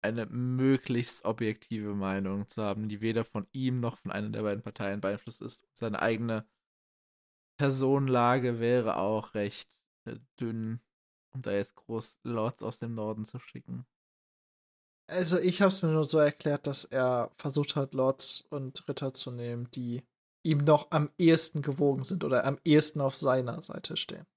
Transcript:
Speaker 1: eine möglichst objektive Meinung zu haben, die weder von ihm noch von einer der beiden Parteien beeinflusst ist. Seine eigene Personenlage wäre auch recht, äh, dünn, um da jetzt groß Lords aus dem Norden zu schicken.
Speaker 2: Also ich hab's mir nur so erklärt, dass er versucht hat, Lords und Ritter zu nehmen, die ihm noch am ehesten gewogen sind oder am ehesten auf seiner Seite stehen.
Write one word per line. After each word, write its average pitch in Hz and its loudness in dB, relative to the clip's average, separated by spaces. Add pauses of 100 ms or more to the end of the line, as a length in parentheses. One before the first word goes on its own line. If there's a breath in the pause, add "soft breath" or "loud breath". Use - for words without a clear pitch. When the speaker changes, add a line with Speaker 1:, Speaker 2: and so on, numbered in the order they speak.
Speaker 1:
eine 110 -2
möglichst 127 0
objektive 107 -2
Meinung 98 -2
zu - -8
haben, 107 -2
die 104 -6
weder 113 0
von 104 -8
ihm 127 -2
noch 117 -4
von 95 -10
einer 104 -4
der 110 -6
beiden 104 -2
Parteien 101 -6
beeinflusst 101 -6
ist. - -14 (100)
Seine 110 -4
eigene 113 0 (1120)
Personenlage 131 2
wäre 117 2
auch 104 -2
recht, 104 -4 (400)
äh, 120 -12 (220)
dünn, 113 -4 (560)
um 131 -8
da 104 -6
jetzt 101 -2
groß - -10
Lords 117 -4
aus 113 -8
dem 117 -8
Norden 107 -6
zu - -14
schicken. 123 -14 (1200)
Speaker 2:
Also 180 0
ich 180 2
hab's 190 4
mir 165 2
nur 156 2
so 160 2
erklärt, 147 2
dass - -2
er 127 0
versucht 143 -4
hat, 139 -2
Lords 131 2
und 139 -8
Ritter 135 -4
zu - -4
nehmen, 120 -8
die 120 -6 (400)
ihm 156 4
noch 147 6
am 147 2
ehesten 160 6
gewogen 139 2
sind 165 -4
oder 131 2
am 139 0
ehesten 147 6
auf 135 0
seiner 127 0
Seite - -6
stehen. - -8 (120)